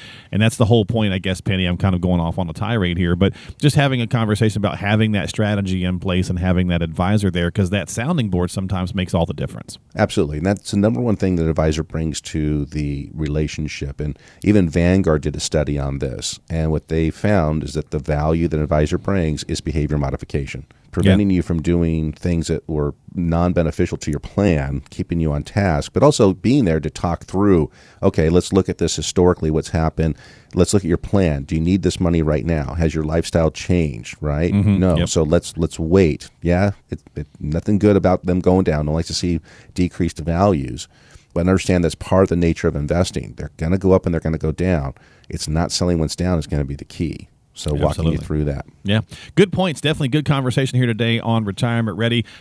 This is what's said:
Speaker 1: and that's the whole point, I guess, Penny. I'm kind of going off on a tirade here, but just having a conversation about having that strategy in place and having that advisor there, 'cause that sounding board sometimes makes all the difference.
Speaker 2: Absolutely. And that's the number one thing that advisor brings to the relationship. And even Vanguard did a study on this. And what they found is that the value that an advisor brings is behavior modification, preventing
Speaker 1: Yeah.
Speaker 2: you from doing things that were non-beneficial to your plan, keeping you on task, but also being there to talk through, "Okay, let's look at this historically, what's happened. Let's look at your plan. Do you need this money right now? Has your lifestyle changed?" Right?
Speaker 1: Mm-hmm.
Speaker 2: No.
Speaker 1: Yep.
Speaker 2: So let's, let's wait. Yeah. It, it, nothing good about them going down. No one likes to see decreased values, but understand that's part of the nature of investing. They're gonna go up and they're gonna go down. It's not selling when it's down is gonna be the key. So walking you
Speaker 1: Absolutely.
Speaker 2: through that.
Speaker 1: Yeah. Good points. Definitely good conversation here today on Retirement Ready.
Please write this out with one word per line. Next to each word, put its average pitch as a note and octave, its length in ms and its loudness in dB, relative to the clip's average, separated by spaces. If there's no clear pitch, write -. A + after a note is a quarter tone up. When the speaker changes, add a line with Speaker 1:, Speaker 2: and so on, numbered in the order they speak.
Speaker 1:
and G#2 100 0
that's A2+ 140 2
the A2+ 100 2
whole A2+ 180 4
point, G#2+ 300 -2
I F#2 40 -2
guess, F#2 220 -4
Penny. F#2 260 -2
I'm F2 120 0
kind F#2+ 160 2
of F2 60 0
going F2+ 200 0
off E2 180 -4
on F2 120 -4
a - 20 -8
tirade G2+ 460 -2
here, F2 180 2
but G2 160 2
just D3 180 2
having C3+ 260 2
a A2+ 40 -2
conversation A2 520 0
about F#2 200 -2
having G#2+ 340 2
that F#2+ 160 -2
strategy G2 560 -2
in F2+ 160 -2
place F#2 280 0
and F2+ 100 -2
having F2+ 300 2
that E2+ 140 0
advisor F#2 480 0
there, E2+ 200 0
'cause F#2 200 0
that G2 180 -4
sounding B2+ 420 -2
board F2+ 200 0
sometimes F#2 440 -4
makes F2+ 200 -2
all E2+ 120 2
the - 80 -2
difference. - 440 -10
Speaker 2:
Absolutely. D#2+ 420 0
And E2 80 0
that's - 260 -2
the G2+ 40 0
number A2+ 240 2
one A2+ 160 0
thing F#2 200 2
that E2 120 2
advisor D#2 360 2
brings D#2+ 380 -4
to D2+ 440 -2
the C#2+ 480 -6
relationship. D2+ 840 -4
And D2 180 -6
even G2 260 4
Vanguard E2+ 540 2
did D2 140 -4
a - 40 -8
study C#2+ 380 -2
on C#2 200 -4
this. - 420 -8
And D#2+ 200 0
what D2+ 180 -2
they D#2+ 220 0
found D#2 540 0
is C#2+ 100 -8
that D2+ 160 -6
the D#2 80 -2
value D#2 500 0
that D#2 80 -4
an D2+ 60 0
advisor D2+ 360 0
brings E2 460 -2
is - 160 -6
behavior D2+ 380 -2
modification, C2+ 640 -6
preventing G2 400 4
Speaker 1:
Yeah. F#2 60 2
Speaker 2:
you E2+ 60 2
from E2+ 200 -2
doing D#2+ 500 0
things E2+ 360 -2
that D#2+ 200 -4
were D2 260 -2
non-beneficial E2+ 840 0
to - 120 -8
your D2 100 -4
plan, C#2+ 720 0
keeping F2 300 -4
you D#2 120 0
on D2 100 -2
task, F2+ 500 0
but B2 100 0
also B2 320 6
being B2+ 300 2
there D#2+ 160 2
to D2+ 100 -4
talk - 340 -4
through, F#2 460 2
"Okay, E2+ 260 2
let's F2 240 2
look F#2+ 160 2
at F2+ 100 -4
this - 180 -2
historically, E2+ 540 0
what's D#2 200 -2
happened. D#2+ 440 0
Let's F2+ 200 2
look F#2+ 100 2
at D#2+ 40 -4
your E2 100 2
plan. D#2+ 460 0
Do D2+ 100 -6
you D#2+ 60 2
need F2 220 2
this F2 180 0
money E2+ 220 2
right D2+ 220 0
now? D#2 300 -2
Has E2 200 0
your D#2 100 -2
lifestyle D#2+ 460 0
changed?" D#2 720 -2
Right? D2+ 320 -2
Speaker 1:
Mm-hmm. G2+ 260 4
Speaker 2:
No. F2 200 4
Speaker 1:
Yep. E2+ 100 0
Speaker 2:
So E2+ 140 2
let's, D#2+ 340 0
let's - 220 -2
wait. E2 500 2
Yeah. F2+ 300 2
It, - 100 -10
it, D2 100 -10
nothing G#2 380 -2
good G2+ 180 6
about F2+ 300 2
them F2+ 140 0
going F#2 240 4
down. D2+ 220 0
No D2+ 60 -2
one E2 60 0
likes E2+ 100 -4
to E2 60 -8
see E2+ 260 -2
decreased F2 440 -2
values, E2 680 0
but E2+ 60 -2
understand F2+ 440 2
that's D#2+ 100 0
part F#2+ 300 2
of F#2 40 2
the F2 80 0
nature E2 320 2
of D2+ 80 -2
investing. D2+ 600 -2
They're - 200 -12
gonna E2+ 220 0
go F#2 140 4
up F#2 140 4
and F2 80 0
they're D#2 60 0
gonna D#2+ 180 -2
go D#2 140 -2
down. D#2+ 420 -2
It's - 200 -8
not D#2+ 240 -2
selling F2 260 0
when D#2 80 0
it's - 100 -6
down F2 220 0
is D2 80 -4
gonna D2 180 -2
be C#2 120 -8
the - 80 -12
key. - 440 -8
So - 180 -6
walking C#2+ 100 -2
you D2 60 4
Speaker 1:
Absolutely. D2+ 120 0
Speaker 2:
through D2+ 200 -2
that. C#2+ 200 -4
Speaker 1:
Yeah. G#2 180 0
Good E3+ 180 4
points. F3+ 300 -2
Definitely D3 260 0
good D3 160 0
conversation C3 540 0
here B2+ 80 2
today A#2 340 0
on A2+ 240 0
Retirement A2+ 540 -2
Ready. A#2 260 0